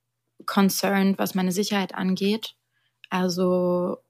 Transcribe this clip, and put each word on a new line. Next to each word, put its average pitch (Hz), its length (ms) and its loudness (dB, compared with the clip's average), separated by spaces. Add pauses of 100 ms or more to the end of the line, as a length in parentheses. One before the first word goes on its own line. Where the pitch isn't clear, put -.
(460)
concerned, 196 760 2
was 196 160 -2
meine 185 160 0
Sicherheit 196 440 -2
angeht. 196 600 -2 (560)
Also 180 840 0 (120)